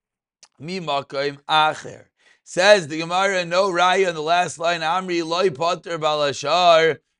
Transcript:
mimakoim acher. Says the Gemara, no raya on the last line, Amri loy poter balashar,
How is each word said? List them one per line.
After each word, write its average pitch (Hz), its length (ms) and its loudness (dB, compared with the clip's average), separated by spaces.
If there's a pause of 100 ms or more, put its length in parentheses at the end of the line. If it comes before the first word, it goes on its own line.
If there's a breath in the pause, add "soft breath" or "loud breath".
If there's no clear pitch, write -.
(600)
mimakoim 143 800 -6 (100)
acher. 156 580 -2 (380 soft breath)
Says 185 440 4
the 156 100 -8
Gemara, 180 460 -2
no 185 260 0
raya 185 380 2
on 170 60 -2
the 156 80 -6
last 170 360 -2
line, 165 220 -2
Amri 175 440 -4
loy 175 260 0
poter 170 480 -4
balashar, 156 1000 2 (220)